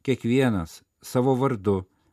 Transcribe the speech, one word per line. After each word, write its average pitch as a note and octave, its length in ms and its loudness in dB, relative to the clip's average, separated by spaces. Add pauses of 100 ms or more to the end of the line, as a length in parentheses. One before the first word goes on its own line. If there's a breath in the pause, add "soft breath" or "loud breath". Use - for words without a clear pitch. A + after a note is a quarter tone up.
kiekvienas A#2 760 0 (200)
savo C3 380 0
vardu A2 380 0 (380)